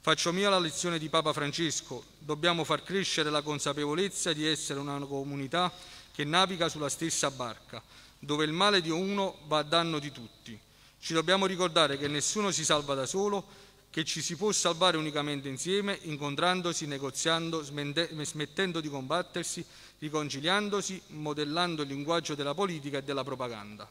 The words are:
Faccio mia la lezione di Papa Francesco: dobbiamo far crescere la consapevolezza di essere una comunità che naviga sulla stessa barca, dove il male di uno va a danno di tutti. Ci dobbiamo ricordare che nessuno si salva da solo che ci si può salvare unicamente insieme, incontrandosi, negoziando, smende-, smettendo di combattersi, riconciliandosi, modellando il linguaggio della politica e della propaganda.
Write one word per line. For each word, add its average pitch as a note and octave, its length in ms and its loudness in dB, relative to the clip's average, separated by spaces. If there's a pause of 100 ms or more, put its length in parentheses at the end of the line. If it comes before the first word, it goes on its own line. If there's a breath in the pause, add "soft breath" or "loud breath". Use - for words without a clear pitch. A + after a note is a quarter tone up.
Faccio D#3+ 300 2
mia G3+ 160 4
la F#3 100 6
lezione E3+ 400 0
di D#3 80 -4
Papa D#3 240 2
Francesco: C#3+ 720 -2 (140)
dobbiamo D#3 480 0
far C#3+ 180 0
crescere E3 460 0
la D3+ 120 2
consapevolezza D3+ 920 0
di D3+ 120 0
essere D3 360 0
una C#3+ 180 -4
comunità C#3 720 -2 (400 loud breath)
che D3 140 -2
naviga E3+ 420 2
sulla D3+ 220 -2
stessa D#3 420 0
barca, A#2+ 500 -10 (380 loud breath)
dove D3 240 0
il D3+ 80 2
male F#3+ 300 4
di D#3+ 80 -4
uno F#3+ 580 0
va D3+ 120 4
a D3 40 0
danno E3 360 2
di C#3+ 120 -8
tutti. A#2 480 -16 (440 loud breath)
Ci - 100 -4
dobbiamo F3+ 320 6
ricordare E3+ 520 4
che C#3+ 100 -2
nessuno E3 420 2
si D#3 140 0
salva D3 320 2
da C3 100 0
solo G3+ 400 0 (480 loud breath)
che D#3+ 100 -2
ci D#3 200 -2
si E3+ 120 -2
può G3+ 160 2
salvare E3+ 460 4
unicamente D3 500 -2
insieme, F#3+ 540 -2
incontrandosi, D#3+ 840 0
negoziando, D#3+ 720 0
smende-, D3 480 -2 (140)
smettendo E3 580 -2
di D3+ 80 -4
combattersi, D#3+ 720 -4 (360 loud breath)
riconciliandosi, D#3+ 1000 0 (100)
modellando D3+ 720 -2
il C#3 60 -4
linguaggio D3+ 440 -2
della C#3+ 220 -2
politica D#3 420 -2
e C3+ 60 -4
della C#3 200 -2
propaganda. A2 680 -8